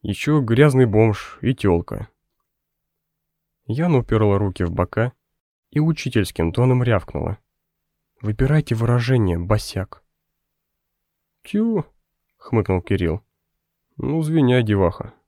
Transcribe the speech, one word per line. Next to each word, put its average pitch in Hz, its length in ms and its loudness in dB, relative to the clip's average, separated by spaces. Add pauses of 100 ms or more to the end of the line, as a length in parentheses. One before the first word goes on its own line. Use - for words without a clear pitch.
Еще 147 400 -2
грязный 131 460 4
бомж 107 560 0
и 123 120 0
телка». 92 540 -2 (1600)
Яна 147 320 0
уперла 107 400 2
руки 95 260 -2
в 85 80 -2
бока 110 400 -2 (580)
и 147 100 -2
учительским 120 720 0
тоном 127 300 2
рявкнула: 101 560 -2 (840)
«Выбирайте 131 540 0
выражение, 117 640 0
босяк». 98 640 -4 (1400)
«Тю», 214 420 -2 (560)
хмыкнул 95 400 0
Кирилл. 90 400 -2 (760)
«Ну, 143 240 -4
извиняй, 143 420 2
деваха». 98 520 0 (140)